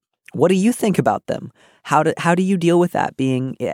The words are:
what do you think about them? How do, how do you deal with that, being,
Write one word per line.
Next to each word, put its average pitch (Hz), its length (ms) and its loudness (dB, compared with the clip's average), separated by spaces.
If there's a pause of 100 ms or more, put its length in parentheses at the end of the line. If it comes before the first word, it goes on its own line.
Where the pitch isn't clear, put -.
(320)
what 156 160 2
do 190 60 2
you 202 180 2
think - 260 -2
about 110 280 0
them? - 240 -8 (320)
How 151 200 0
do, 156 160 0
how 170 160 2
do 185 80 2
you 190 160 0
deal 170 200 4
with 175 140 2
that, - 240 -4
being, 131 400 -2 (180)